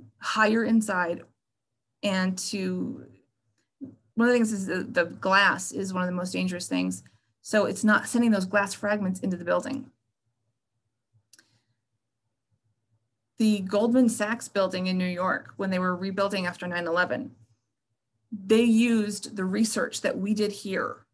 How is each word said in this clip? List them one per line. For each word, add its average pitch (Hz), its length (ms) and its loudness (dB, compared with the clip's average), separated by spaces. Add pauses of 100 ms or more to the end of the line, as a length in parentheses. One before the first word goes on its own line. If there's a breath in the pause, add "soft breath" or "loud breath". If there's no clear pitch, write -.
(180)
higher 220 460 2
inside. 208 600 0 (800)
And 185 360 0
to, 185 680 -6 (1120)
one 233 140 4
of 247 40 6
the 247 60 4
things 220 140 2
is 190 140 -4
the, 185 160 -2
the 175 220 0
glass 185 680 2
is 190 200 -6
one 185 100 -2
of 180 60 0
the 180 60 -4
most 180 180 -4
dangerous 180 360 -4
things. - 340 -2 (400 soft breath)
So 208 240 2
it's - 180 -4
not 214 240 4
sending 240 220 2
those 190 160 2
glass 202 260 -2
fragments 202 480 -2
into 185 160 -4
the 170 80 -12
building. 175 460 -4 (3500 soft breath)
The 214 220 4
Goldman 226 500 4
Sachs 214 380 -4
building 185 380 0
in 185 120 0
New 180 80 0
York, 180 500 -2
when 190 140 -4
they 185 80 0
were 185 180 0
rebuilding 196 500 -2
after 180 200 -8
nine 175 200 -4
eleven, 170 460 -2 (960)
they 214 320 2
used 220 720 2
the 196 100 -4
research 208 580 -2
that - 160 -2
we 202 160 0
did 208 180 0
here - 460 -6 (160)